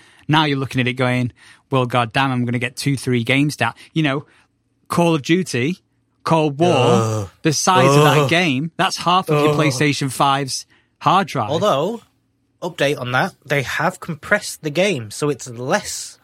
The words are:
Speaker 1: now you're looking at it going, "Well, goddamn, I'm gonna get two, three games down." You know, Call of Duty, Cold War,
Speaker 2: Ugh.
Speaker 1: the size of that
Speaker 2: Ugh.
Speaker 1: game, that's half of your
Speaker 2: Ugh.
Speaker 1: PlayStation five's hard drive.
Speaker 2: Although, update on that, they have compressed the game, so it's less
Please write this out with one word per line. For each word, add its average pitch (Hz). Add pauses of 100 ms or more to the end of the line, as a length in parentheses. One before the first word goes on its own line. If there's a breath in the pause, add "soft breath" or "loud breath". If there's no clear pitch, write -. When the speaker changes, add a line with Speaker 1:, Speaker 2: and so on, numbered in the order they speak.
(280 soft breath)
Speaker 1:
now 156
you're 143
looking 131
at 123
it 123
going, 123 (400 loud breath)
"Well, 127
goddamn, 127
I'm 123
gonna 120
get 123
two, 143
three 123
games 135
down." 117 (200 loud breath)
You 160
know, 143 (600 soft breath)
Call 170
of 147
Duty, 165 (440)
Cold 151
War, 170
Speaker 2:
Ugh. 113 (120)
Speaker 1:
the 160
size 185
of 147
that 147
Speaker 2:
Ugh. 139
Speaker 1:
game, 160
that's 175
half 180
of 147
your 151
Speaker 2:
Ugh. 147
Speaker 1:
PlayStation 143
five's 139 (320 soft breath)
hard 180
drive. 110
Speaker 2:
Although, 170 (600)
update 143
on 123
that, 160 (100)
they 143
have 156
compressed -
the 156
game, 147
so 147
it's 139
less -